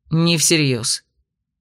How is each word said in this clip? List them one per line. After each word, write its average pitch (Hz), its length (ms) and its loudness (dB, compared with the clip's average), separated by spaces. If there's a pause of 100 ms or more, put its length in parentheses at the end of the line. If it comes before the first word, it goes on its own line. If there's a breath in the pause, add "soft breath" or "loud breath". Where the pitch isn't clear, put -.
не 165 300 2
всерьез. 139 640 0 (580)